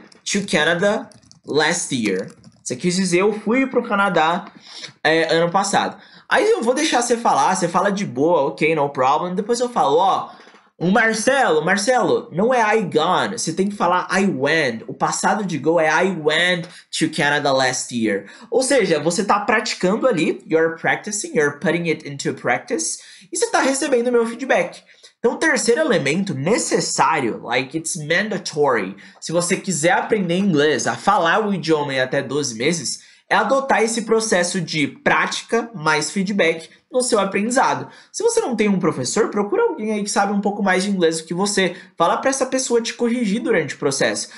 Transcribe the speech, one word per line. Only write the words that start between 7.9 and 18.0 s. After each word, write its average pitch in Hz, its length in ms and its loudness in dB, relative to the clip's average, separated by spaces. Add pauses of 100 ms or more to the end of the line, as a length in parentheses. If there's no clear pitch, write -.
boa, 143 440 2
"Ok, 160 260 0
no 139 140 0
problem." 160 440 0
Depois 208 280 -2
eu 247 80 -2
falo, 156 260 2
ó, 170 340 2 (480)
o 170 140 0
Marcelo, 220 720 2
Marcelo, 196 680 2
não 214 200 0
é 247 60 2
I 220 220 2
gone, 147 580 0
você 160 140 -4
tem 190 160 -2
que 202 80 -8
falar 180 340 0
I 190 140 2
went. 139 640 0
O 139 60 -10
passado 190 520 -2
de 170 120 -4
go 160 220 2
é 156 80 2
"I 175 240 2 (100)
went 170 440 0 (340)
to 156 160 0
Canada 143 380 2
last 127 420 0
year." 101 300 0 (260)